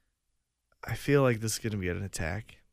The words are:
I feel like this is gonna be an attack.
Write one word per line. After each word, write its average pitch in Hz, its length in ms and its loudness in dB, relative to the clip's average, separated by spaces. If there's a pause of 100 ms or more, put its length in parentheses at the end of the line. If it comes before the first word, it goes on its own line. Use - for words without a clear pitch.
(840)
I - 120 -6
feel 143 280 4
like 120 180 4
this 110 120 -2
is - 60 -4
gonna 107 180 -4
be 92 140 -2
an 92 120 -4
attack. 92 540 -6 (160)